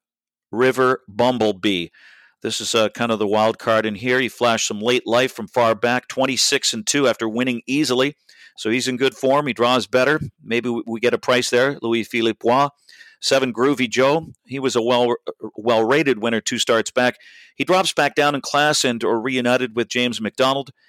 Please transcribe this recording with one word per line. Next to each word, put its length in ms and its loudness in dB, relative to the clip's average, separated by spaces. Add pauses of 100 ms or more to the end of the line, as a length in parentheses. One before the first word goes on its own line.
(500)
River 600 2
Bumblebee. 800 0 (520)
This 200 -6
is, 120 -4
uh, 160 4
kind 220 -4
of 80 0
the 80 0
wild 320 2
card 260 0
in 100 -6
here. 260 -2
He 80 -2
flashed 380 0
some 120 -8
late 260 0
life 280 2
from 160 -12
far 260 2
back, 320 -2
twenty-six 640 -2
and 140 -8
two 220 2
after 180 -2
winning 400 -4
easily. 480 0 (400)
So 140 -6
he's 180 0
in 80 -2
good 200 0
form. 320 0
He 60 -4
draws 320 0
better. 360 0 (200)
Maybe 280 -4
we, 180 -4
we 140 -8
get 120 2
a 40 0
price 320 0
there. 320 2
Louis 240 -2
Philippe 340 -2
Bois. 300 2 (500)
Seven, 320 0
Groovy 380 0
Joe. 380 0 (180)
He 140 -10
was 160 -2
a 60 2
well, 340 2 (400)
well-rated 640 2
winner 180 -2
two 200 -4
starts 320 0
back. 260 0 (380)
He 80 -6
drops 280 0
back 220 0
down 220 2
in 60 -6
class 440 0
and 180 -2
or 160 0
reunited 560 -2
with 120 -2
James 340 -2
McDonald. 480 -2 (200)